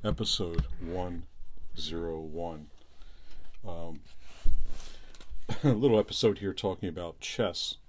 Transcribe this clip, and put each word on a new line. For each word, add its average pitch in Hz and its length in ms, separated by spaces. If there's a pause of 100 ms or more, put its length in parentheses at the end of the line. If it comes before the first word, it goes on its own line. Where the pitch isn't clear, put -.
Episode 90 600 (120)
one 87 440 (560)
zero 82 420
one. 80 460 (1000)
Um, 82 340 (840)
<laughs> - 840
a 147 40
little 117 300
episode 104 380
here 98 160
talking 95 340
about 87 340
chess. - 560 (120)